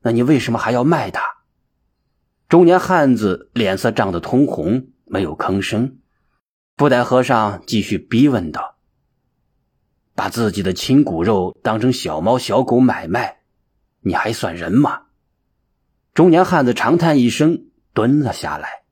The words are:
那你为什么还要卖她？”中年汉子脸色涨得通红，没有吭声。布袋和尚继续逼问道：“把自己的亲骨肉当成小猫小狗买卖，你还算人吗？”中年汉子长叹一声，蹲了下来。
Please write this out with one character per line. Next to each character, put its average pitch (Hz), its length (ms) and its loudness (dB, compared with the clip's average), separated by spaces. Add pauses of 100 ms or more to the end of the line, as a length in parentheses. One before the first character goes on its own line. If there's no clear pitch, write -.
那 117 100 -2
你 117 120 2
为 135 160 4
什 113 160 -2
么 113 40 -2
还 113 140 -4
要 123 120 0
卖 143 260 0
她？” - 100 -8 (1300)
中 175 160 6
年 175 160 6
汉 156 340 2
子 104 380 -4
脸 98 240 -2
色 113 160 -2
涨 107 180 -2
得 87 100 -4
通 131 260 0
红， - 420 -4 (160)
没 98 160 -4
有 80 160 -4
吭 98 240 -2
声。 120 380 -4 (760)
布 143 120 2
袋 123 160 2
和 127 180 2
尚 107 440 0
继 107 160 -2
续 98 160 -4
逼 135 320 2
问 90 200 -2
道 - 280 -12 (1400)
：“把 98 140 -6
自 113 200 -2
己 98 120 -6
的 95 100 -2
亲 131 320 2
骨 85 180 -4
肉 92 400 0
当 110 160 -2
成 123 140 0
小 80 300 -6
猫 120 160 2
小 123 240 0
狗 127 180 2
买 120 260 2
卖， 101 360 -6 (580)
你 92 140 -4
还 - 180 -2
算 87 240 -6
人 85 160 -8
吗？” - 300 0 (1120)
中 175 160 6
年 165 120 4
汉 175 220 2
子 120 80 2
长 127 240 0
叹 165 220 2
一 120 100 2
声， 156 380 0 (260)
蹲 127 280 2
了 123 120 -4
下 73 240 -10
来。 - 360 -14